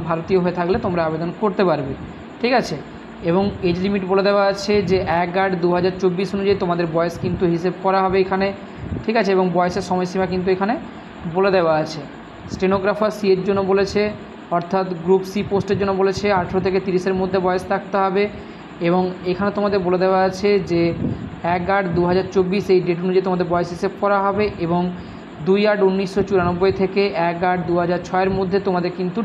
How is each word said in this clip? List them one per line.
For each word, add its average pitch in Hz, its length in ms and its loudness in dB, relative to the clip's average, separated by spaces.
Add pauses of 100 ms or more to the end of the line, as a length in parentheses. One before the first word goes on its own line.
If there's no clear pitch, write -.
ভারতীয় 165 320 2
হয়ে 175 180 2
থাকলে 175 180 2 (100)
তোমরা 175 220 0
আবেদন 160 220 -2 (100)
করতে 214 240 2
পারবে, 143 280 2 (480)
ঠিক 240 200 0
আছে? 165 160 -4 (540)
এবং 190 120 2 (260)
age 170 160 2
limit 202 180 0 (100)
বলে 190 160 4
দেওয়া 202 240 4
আছে 196 200 -4 (180)
যে 190 80 4 (240)
এক 175 80 -2 (120)
আট 190 100 0 (100)
দু 175 140 4
হাজার 185 260 2
চব্বিশ 185 320 0
অনুযায়ী 196 300 2
তোমাদের 175 300 0
বয়স 170 200 0 (100)
কিন্তু 180 200 -2 (100)
হিসেব 175 280 -2
করা 190 220 2
হবে 190 200 2
এখানে, 190 220 0 (580)
ঠিক 226 160 0
আছে? 196 160 2
এবং 185 100 4 (100)
বয়সের 180 340 0
সময়সীমা 185 420 0
কিন্তু 185 220 0
এখানে 196 200 0 (600)
বলে 190 220 2
দেওয়া 165 160 4 (100)
আছে। 156 180 -8 (540)
stenographer 196 600 0
সি 208 180 -4
এর 180 120 2
জন্য 196 140 2 (120)
বলেছে, 196 280 2 (560)
অর্থাৎ 185 300 0 (180)
group 190 260 4
সি 208 100 -2 (100)
পোস্টের 196 300 0
জন্য 196 200 2
বলেছে 196 260 0 (140)
আঠেরো 175 260 -2
থেকে 190 200 2
তিরিশের 180 340 0
মধ্যে 190 260 0
বয়স 180 260 0
থাকতে 196 320 -2
হবে। 196 200 2 (640)
এবং 180 140 4 (280)
এখানে 196 260 -2
তোমাদের 202 300 0
বলে 180 180 2
দেওয়া 190 240 4
আছে 185 200 0 (220)
যে 170 100 2 (760)
এক 180 80 -4 (120)
আট 202 80 2 (120)
দু 175 120 4
হাজার 185 260 2
চব্বিশ 190 300 2 (100)
এই 180 120 6
date 170 180 0
অনুযায়ী 185 240 2
তোমাদের 180 240 0
বয়স 175 220 0
হিসেব 190 180 -4 (100)
করা 202 240 4
হবে 202 180 0 (220)
এবং 175 160 0 (640)
দুই 196 140 4 (100)
আট 202 180 2
উনিশশো 190 400 0
চুরানব্বই 185 520 2
থেকে 190 220 2 (260)
এক 170 100 -2 (120)
আট 180 80 2 (100)
দু 175 140 0
হাজার 175 260 0
ছয়ের 190 300 2
মধ্যে 190 280 0
তোমাদের 180 320 0
কিন্তু 180 260 -4